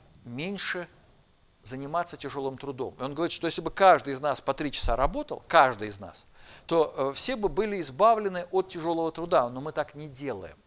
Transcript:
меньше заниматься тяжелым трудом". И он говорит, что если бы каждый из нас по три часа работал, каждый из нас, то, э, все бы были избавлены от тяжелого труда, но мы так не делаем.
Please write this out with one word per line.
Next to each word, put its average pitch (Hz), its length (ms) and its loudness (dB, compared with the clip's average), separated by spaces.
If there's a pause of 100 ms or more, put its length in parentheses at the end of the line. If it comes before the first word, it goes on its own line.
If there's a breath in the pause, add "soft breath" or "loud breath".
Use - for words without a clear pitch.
(260)
меньше 175 640 -6 (760)
заниматься 143 540 -4
тяжелым 135 400 -6
трудом". 131 420 -6
И 127 40 -6
он 139 100 -4
говорит, 160 180 -2
что - 160 -2
если 165 140 -2
бы 160 100 -4
каждый 170 400 6
из 131 80 -4
нас 143 220 -2
по 139 120 -2
три 143 180 -4
часа - 260 2
работал, 160 500 -2
каждый 127 400 6
из 98 140 -8
нас, - 260 -14 (380 loud breath)
то, 160 320 2
э, 139 180 0
все 254 220 0
бы 202 100 -2
были 202 320 -2
избавлены 185 720 2
от 185 160 2
тяжелого 165 460 -2
труда, 165 340 2
но 127 140 -8
мы 151 100 -8
так 147 240 -4
не 151 140 -12
делаем. 117 560 -10